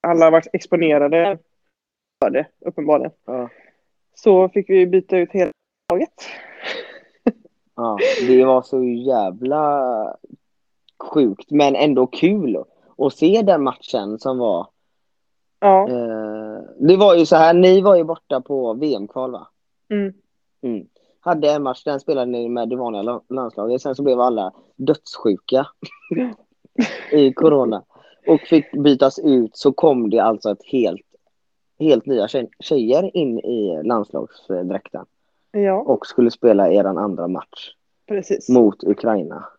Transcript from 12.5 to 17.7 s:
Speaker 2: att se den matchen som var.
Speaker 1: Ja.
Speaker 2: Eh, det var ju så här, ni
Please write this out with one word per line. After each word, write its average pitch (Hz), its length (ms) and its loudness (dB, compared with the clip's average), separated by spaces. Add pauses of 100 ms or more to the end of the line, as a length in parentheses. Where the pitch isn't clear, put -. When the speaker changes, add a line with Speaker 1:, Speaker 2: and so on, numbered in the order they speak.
Speaker 2:
att 139 160 -2
se 196 320 2
den 165 180 2
matchen 110 560 -6
som 131 180 -6
var. 101 300 -2 (920)
Speaker 1:
Ja. 196 300 4
Speaker 2:
Eh, 110 720 -8 (180)
det 170 180 6
var 196 180 6
ju 165 100 4
så 170 100 4
här, 160 180 6
ni 185 280 6